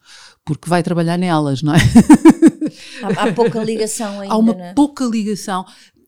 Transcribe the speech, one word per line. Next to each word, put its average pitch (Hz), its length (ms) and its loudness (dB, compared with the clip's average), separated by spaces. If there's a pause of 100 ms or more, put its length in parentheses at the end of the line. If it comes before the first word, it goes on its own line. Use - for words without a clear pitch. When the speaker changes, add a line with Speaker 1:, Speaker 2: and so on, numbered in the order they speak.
(440)
Speaker 1:
porque - 240 -10
vai 170 140 0
trabalhar 170 340 -2
nelas, 156 460 -2
não 147 120 0
é? 165 60 4
<laughs> - 1200 4
Speaker 2:
Há, 202 260 -2
há 196 40 -2
pouca 220 300 -2
ligação 220 560 -6
Speaker 1:
Há 202 40 -14
Speaker 2:
ainda, 202 140 -4
Speaker 1:
uma 226 160 2
Speaker 2:
não 180 120 -10
é? 175 100 -16
Speaker 1:
pouca 285 300 0
ligação. 208 600 -6 (440)